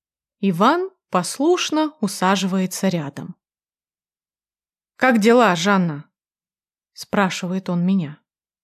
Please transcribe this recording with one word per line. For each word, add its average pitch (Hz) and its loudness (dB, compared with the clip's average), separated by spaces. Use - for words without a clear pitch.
Иван 233 0
послушно 302 -2
усаживается 190 -2
рядом. 165 -6
«Как 254 2
дела, 226 6
Жанна?» 170 0
спрашивает 185 -4
он 175 -2
меня. 180 -2